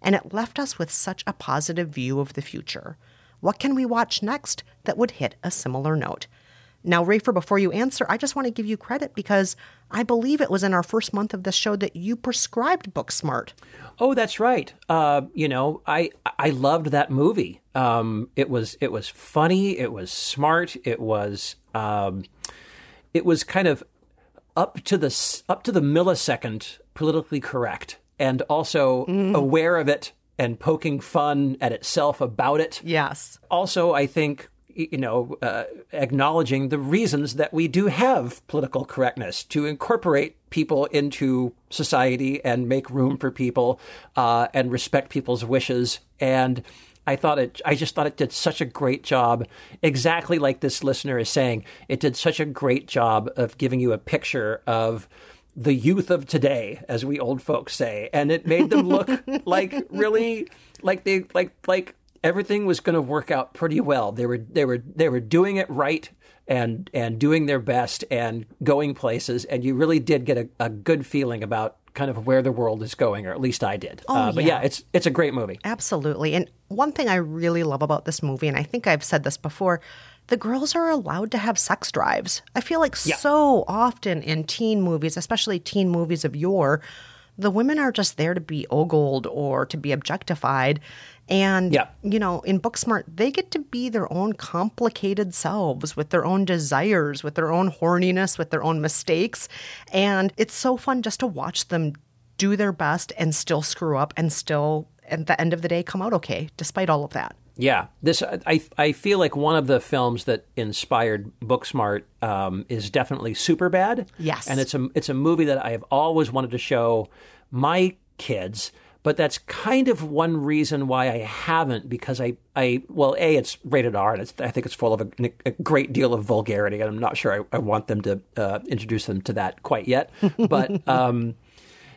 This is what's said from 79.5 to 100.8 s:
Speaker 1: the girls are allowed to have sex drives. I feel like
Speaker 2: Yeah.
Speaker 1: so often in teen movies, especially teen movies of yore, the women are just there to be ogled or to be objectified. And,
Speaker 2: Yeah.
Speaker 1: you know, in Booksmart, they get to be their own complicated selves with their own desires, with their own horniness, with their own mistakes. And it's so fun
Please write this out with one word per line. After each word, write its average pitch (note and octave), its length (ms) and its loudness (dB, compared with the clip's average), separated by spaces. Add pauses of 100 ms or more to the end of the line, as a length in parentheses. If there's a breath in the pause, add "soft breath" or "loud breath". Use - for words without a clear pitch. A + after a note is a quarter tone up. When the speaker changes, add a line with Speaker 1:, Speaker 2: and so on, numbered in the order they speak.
Speaker 1:
the B3 80 0
girls C4 400 0
are E4 140 2
allowed G3+ 420 -2
to A#3+ 60 0
have G#3 200 -2
sex - 340 0
drives. - 500 0 (120)
I - 60 -2
feel E4 220 0
like - 240 0
Speaker 2:
Yeah. D4+ 100 4
Speaker 1:
so C#4+ 520 4
often G#3 560 0
in D#3 200 -2
teen A3 380 0
movies, D#3+ 340 0
especially G3 440 -2
teen G3 280 0
movies E3+ 380 0
of C#3 100 -2
yore, D3+ 460 2 (560 loud breath)
the G3 140 0
women B3+ 280 2
are C4+ 120 2
just - 260 -2
there E3 160 0
to F3 80 -4
be D3+ 300 -6
ogled D3 560 2
or C3+ 400 -2
to D#3 100 -8
be C#3+ 140 -4
objectified. C#3 880 0 (500 loud breath)
And, F#3+ 440 4
Speaker 2:
Yeah. - 140 4 (140)
Speaker 1:
you G#3 160 0
know, F#3 240 0
in F#3+ 180 2
Booksmart, A#3 440 0 (100)
they G#3+ 160 0
get F#4 220 -4
to D#4+ 80 -2
be B3 300 -6
their A3 220 -2
own G3 220 0
complicated G3 1040 -2
selves D#3 600 -2
with D3+ 140 -4
their E3 160 2
own F#3+ 200 2
desires, D#3 800 0
with D3 120 -6
their D#3+ 160 0
own F3+ 200 2
horniness, F3+ 680 2
with D#3+ 100 -4
their - 140 -2
own D#3+ 180 0
mistakes. D#3+ 640 0 (460 loud breath)
And F#3+ 440 2
it's A3+ 180 0
so B3+ 220 2
fun B3+ 260 -2